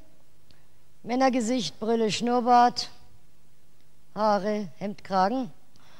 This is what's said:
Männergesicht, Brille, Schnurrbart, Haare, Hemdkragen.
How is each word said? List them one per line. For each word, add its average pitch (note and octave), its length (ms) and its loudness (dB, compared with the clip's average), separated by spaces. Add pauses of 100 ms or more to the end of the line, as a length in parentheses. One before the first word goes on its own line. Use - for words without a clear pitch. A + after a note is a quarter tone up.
(1040)
Männergesicht, B3 760 2
Brille, A3+ 320 2
Schnurrbart, A#3+ 760 4 (1300)
Haare, G#3 640 2
Hemdkragen. G3 720 0 (480)